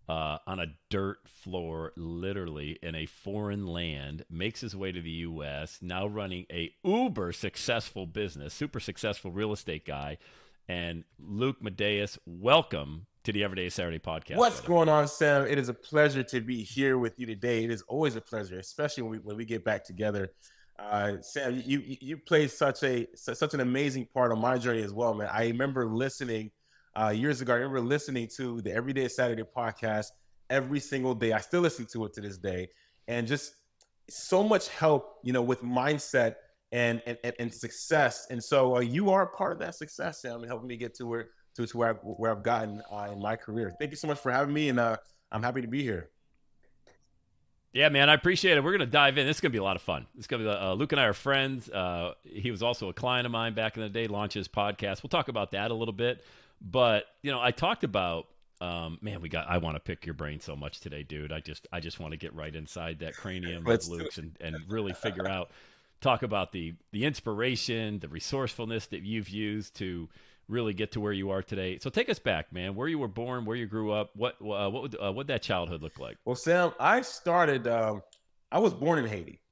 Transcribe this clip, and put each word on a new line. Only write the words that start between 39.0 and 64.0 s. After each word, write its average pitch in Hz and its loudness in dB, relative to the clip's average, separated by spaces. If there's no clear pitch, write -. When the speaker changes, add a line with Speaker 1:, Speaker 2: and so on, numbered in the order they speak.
Speaker 2:
are 190 6
a 175 2
part 175 -4
of - -6
that 170 -6
success, 156 -8
Sam, 117 -8
and 117 -12
helping 120 -8
me 123 -8
get 117 -8
to 123 -8
where, 117 -4
to, 117 -2
to 117 -6
where 113 4
I've, 110 -2
where 107 0
I've 104 0
gotten, 107 0
uh, 104 -6
in 101 -8
my 107 0
career. 110 -4
Thank 147 -4
you 151 -12
so - -6
much 147 0
for 131 0
having 143 4
me, 151 2
and, 123 4
uh, 117 4
I'm 110 -2
happy 123 0
to 117 -6
be 135 -2
here. 95 -2
Speaker 1:
Yeah, 147 6
man, 143 8
I 151 12
appreciate 180 6
it. 139 4
We're 175 2
gonna 156 2
dive 139 6
in. 135 4
This 147 2
is - -6
gonna 151 2
be 110 0
a 98 0
lot 95 2
of - -4
fun. 78 -2
It's 110 -16
gonna 113 -2
be, 110 0
uh, 95 0
Luke 139 0
and 143 4
I 127 6
are 104 6
friends. 135 0
Uh, 87 -2
he 101 -6
was 101 -4
also 117 0
a 87 -6
client 123 0
of 120 -4
mine 113 -2
back 110 -2
in 113 -6
the 107 -6
day, 113 -2
launched 104 -2
his 101 -6
podcast. 101 -2
We'll 135 -10
talk 160 2
about 107 -2
that 104 -2
a 113 -2
little 110 -4
bit. 120 -2
But, 110 4
you 143 -2
know, 127 -2
I 123 4
talked 190 0
about, 90 0
um, 85 -6
man, 101 -6
we 82 -8
got, 80 -2
I 87 4
wanna 80 -2
pick - -8
your 82 -6
brain 76 -6
so 73 -10
much 71 -10
today, 73 -12
dude. 76 -8
I 78 -6
just, - -14
I 87 -6
just 80 -10
wanna 80 -8
get - -10
right 78 -10
inside 80 -10
that 80 -8
cranium 87 -8
Speaker 2:
Let's 104 4
Speaker 1:
of 87 -8
Speaker 2:
do 85 -6